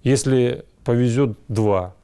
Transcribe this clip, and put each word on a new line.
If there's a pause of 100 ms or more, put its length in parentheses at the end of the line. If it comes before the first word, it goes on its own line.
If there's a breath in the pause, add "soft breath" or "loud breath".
Если (220)
повезет, (120)
два.